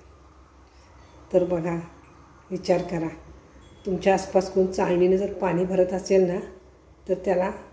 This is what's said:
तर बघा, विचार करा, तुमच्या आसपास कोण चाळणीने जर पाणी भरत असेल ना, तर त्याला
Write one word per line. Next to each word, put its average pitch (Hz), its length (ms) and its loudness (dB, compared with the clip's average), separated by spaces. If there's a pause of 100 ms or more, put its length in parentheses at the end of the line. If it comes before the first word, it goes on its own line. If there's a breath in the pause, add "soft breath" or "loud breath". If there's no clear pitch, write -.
(1300 soft breath)
तर 180 100 4
बघा, 170 360 -2 (720)
विचार 180 300 0
करा, 165 260 -6 (800)
तुमच्या 190 280 2
आसपास 185 380 0
कोण 185 140 2
चाळणीने 180 520 2
जर 196 160 -2
पाणी 180 320 0
भरत 185 280 2
असेल 190 280 2
ना, 180 180 0 (680)
तर 190 40 2
त्याला 185 380 -2 (220)